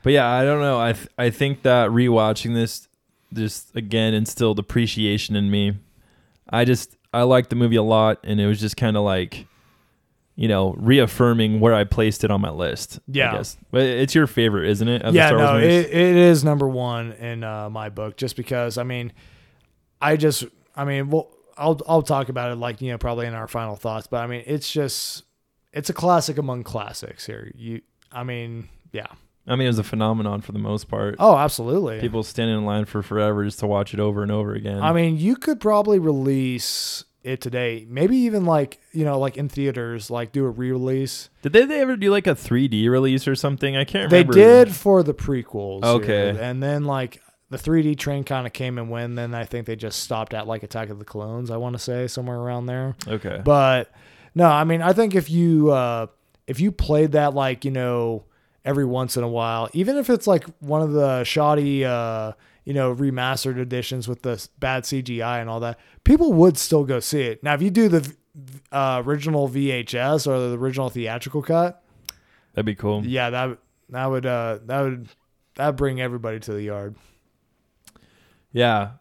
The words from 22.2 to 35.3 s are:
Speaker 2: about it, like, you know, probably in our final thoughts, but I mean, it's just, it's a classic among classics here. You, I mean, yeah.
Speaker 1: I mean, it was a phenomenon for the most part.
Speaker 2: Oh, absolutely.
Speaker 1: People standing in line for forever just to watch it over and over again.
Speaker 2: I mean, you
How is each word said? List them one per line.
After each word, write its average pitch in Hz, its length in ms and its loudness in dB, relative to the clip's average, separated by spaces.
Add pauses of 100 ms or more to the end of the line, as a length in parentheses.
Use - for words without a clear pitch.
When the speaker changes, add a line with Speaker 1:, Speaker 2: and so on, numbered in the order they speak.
Speaker 2:
about 123 240 -4
it, - 20 -6
like, 117 260 -8
you 127 80 -6
know, 120 80 -6
probably 120 300 -4
in 117 60 -8
our 113 160 -10
final 113 260 -6
thoughts, 110 320 -8
but 117 160 -4
I 120 40 -6
mean, 120 200 -10
it's 143 240 -4
just, - 520 -6 (500)
it's 147 160 -6
a 175 40 -6
classic 165 440 0
among 127 260 -6
classics - 640 -12
here. 110 280 -14
You, 113 280 -12 (300)
I 123 120 -12
mean, 117 460 -10 (240)
yeah. 107 140 -10 (400)
Speaker 1:
I 123 80 0
mean, 131 100 0
it 123 40 2
was 113 100 2
a 104 40 -2
phenomenon 107 580 -2
for - 100 -14
the 104 80 -6
most 107 300 -4
part. 104 280 -4
Speaker 2:
Oh, 196 180 8
absolutely. 135 640 -2
Speaker 1:
People 113 220 -2
standing 113 340 -2
in 107 100 -4
line 104 200 -2
for 104 160 -6
forever 104 420 0
just 104 160 -6
to 107 80 -2
watch 101 280 -2
it 101 40 -4
over 104 220 0
and 104 100 -2
over 104 220 -2
again. 107 260 -6
Speaker 2:
I 160 140 2
mean, 165 240 2
you 202 180 0